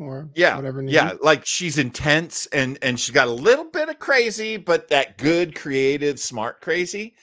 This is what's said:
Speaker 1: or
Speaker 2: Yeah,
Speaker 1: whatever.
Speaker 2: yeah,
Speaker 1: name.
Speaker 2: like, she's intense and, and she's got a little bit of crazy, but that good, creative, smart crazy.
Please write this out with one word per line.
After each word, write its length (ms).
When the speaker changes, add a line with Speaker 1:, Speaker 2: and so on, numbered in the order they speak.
Speaker 1:
or 340
Speaker 2:
Yeah, 220
Speaker 1:
whatever. 260
Speaker 2:
yeah, 260
Speaker 1:
name. 140
Speaker 2:
like, 220
she's 320
intense 720
and, 340
and 180
she's 160
got 140
a 40
little 380
bit 200
of 80
crazy, 580
but 320
that 300
good, 360
creative, 640
smart 440
crazy. 600